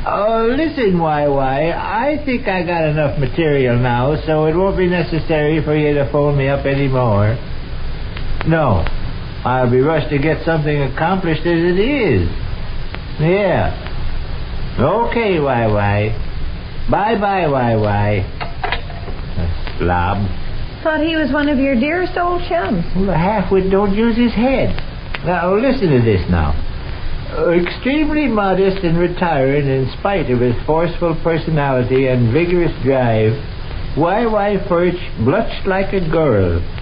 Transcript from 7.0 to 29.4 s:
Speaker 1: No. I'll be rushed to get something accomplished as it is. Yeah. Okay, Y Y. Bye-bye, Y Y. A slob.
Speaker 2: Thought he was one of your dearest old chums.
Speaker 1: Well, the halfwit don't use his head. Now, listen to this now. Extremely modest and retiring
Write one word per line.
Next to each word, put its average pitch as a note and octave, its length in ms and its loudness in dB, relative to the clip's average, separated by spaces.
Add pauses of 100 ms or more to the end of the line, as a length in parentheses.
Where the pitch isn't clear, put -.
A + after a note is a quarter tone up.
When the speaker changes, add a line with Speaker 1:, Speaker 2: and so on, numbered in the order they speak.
Speaker 1:
No. C3 380 2 (600)
I'll B2+ 260 2
be B2+ 80 4
rushed D3+ 300 2
to D3 100 0
get D3 240 0
something D3+ 380 0
accomplished E3 640 0
as E3+ 140 2 (120)
it F3+ 80 2
is. G3+ 480 2 (920)
Yeah. D#3 600 2 (1000)
Okay, G#3 600 0
Y B2 280 0
Y. - 1200 -2
Bye-bye, G3 560 0
Y B2 280 2
Y. G#2 340 2 (1300)
A E2+ 420 -2
slob. F2 380 2 (680)
Speaker 2:
Thought D#4 160 0
he D#4+ 160 0
was D4+ 160 0
one C#4+ 160 0
of C#4+ 120 2
your C4+ 200 2
dearest E4+ 380 0
old F4 320 0
chums. E4 340 0 (120)
Speaker 1:
Well, F#3+ 100 2
the F#3+ 80 0
halfwit F#3 580 2
don't G3 240 2
use A3+ 220 2
his A#3+ 160 2
head. A#3 420 2 (500)
Now, F3 300 0
listen A3 360 2
to B2 100 4
this G#2 280 2
now. D#2+ 220 2 (840)
Extremely C4 960 0
modest G3 560 0
and E3 140 2
retiring D3+ 720 0